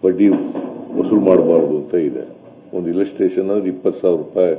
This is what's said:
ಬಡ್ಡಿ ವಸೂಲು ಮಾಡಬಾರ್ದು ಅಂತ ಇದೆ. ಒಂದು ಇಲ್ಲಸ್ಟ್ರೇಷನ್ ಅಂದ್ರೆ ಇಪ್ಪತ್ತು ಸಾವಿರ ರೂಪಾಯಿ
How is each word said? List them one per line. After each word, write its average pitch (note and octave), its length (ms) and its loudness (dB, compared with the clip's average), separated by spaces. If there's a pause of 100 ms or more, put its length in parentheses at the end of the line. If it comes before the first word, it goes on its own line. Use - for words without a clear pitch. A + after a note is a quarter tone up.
ಬಡ್ಡಿ F#2 240 4 (680)
ವಸೂಲು G#2+ 240 2
ಮಾಡಬಾರ್ದು E2 560 4
ಅಂತ C#2+ 160 -8
ಇದೆ. D2 300 -2 (540)
ಒಂದು F2 120 -4
ಇಲ್ಲಸ್ಟ್ರೇಷನ್ F#2+ 600 -2
ಅಂದ್ರೆ G2 200 -2
ಇಪ್ಪತ್ತು F#2 320 -4
ಸಾವಿರ F2+ 160 2
ರೂಪಾಯಿ E2+ 420 0